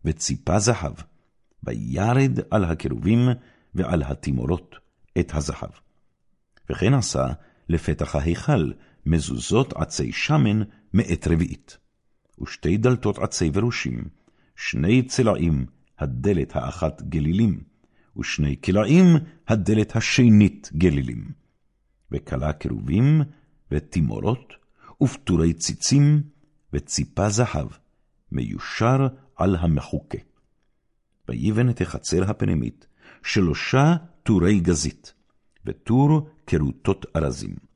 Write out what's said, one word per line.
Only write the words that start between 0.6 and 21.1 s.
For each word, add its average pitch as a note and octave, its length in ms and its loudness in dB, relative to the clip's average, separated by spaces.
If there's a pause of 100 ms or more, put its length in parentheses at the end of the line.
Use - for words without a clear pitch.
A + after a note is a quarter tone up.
וירד G2+ 760 0 (120)
על G#2 140 2
הקרובים E2+ 640 0 (460)
ועל F2+ 280 0
התימורות C2+ 760 -4 (420)
את - 160 -2
הזהב. D#2 360 -6 (1000)
וכן G#2 240 2
עשה D#2 320 -2 (420)
לפתח D#2 480 -2
ההיכל E2 540 0 (360)
מזוזות D#2+ 680 0
עצי - 360 -4
שמן A2+ 500 0 (300)
מאת E2+ 360 0
רביעית, - 500 -2 (640)
ושתי - 360 -2
דלתות A#2 420 0
עצי E2+ 360 -2
ורושים, F#2+ 500 -4 (520)
שני G#2+ 460 0
צלעים, E2+ 640 0 (320)
הדלת C#2 580 -2
האחת D2 460 -6
גלילים, E2+ 580 0 (560)
ושני - 400 -2
קלעים, D3+ 600 4 (320)
הדלת G#2+ 480 0
השנית A2 760 4
גלילים. C#2 580 0 (800)